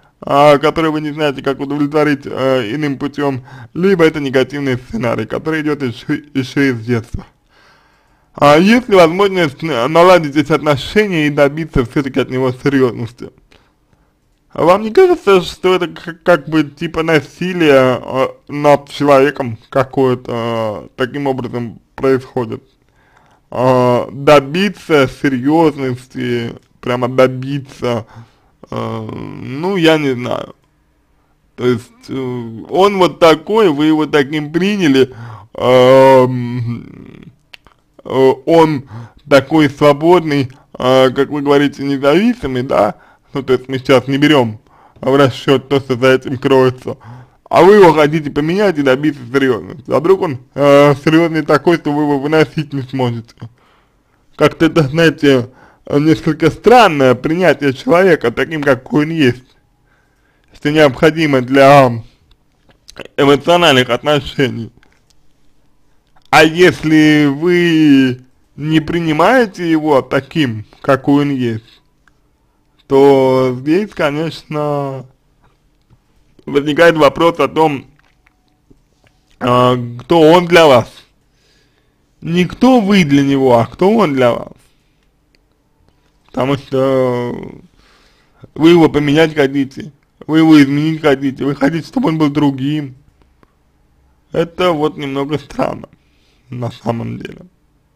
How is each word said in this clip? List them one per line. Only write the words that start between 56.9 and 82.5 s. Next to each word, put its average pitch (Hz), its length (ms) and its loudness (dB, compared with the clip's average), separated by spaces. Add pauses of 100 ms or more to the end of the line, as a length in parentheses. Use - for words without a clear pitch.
принятие 147 580 -2
человека 165 580 0
таким, 147 320 -6
какой 147 420 -2
он 160 60 -8
есть. 143 460 -2 (960)
Что - 180 -4
необходимо 151 720 2
для 135 600 4 (1160)
эмоциональных 143 720 2
отношений. 123 800 -4 (1600)
А 156 140 6
если 156 840 2
вы 151 920 2 (340)
не 156 240 -2
принимаете 170 920 0
его 151 320 2
таким, 127 640 -6 (160)
какой 143 420 0
он 143 80 -4
есть, 117 500 -6 (1040)
то 131 720 2
здесь, 165 320 -2
конечно, 147 1120 -6 (1400)
возникает 147 500 2
вопрос 156 440 2
о 139 80 0
том, 147 400 -2 (1500)
а, 123 360 2 (240)
кто 170 220 2
он 170 240 6
для 170 220 6
вас. 123 240 4 (1300)
Не 170 240 0
кто 254 340 2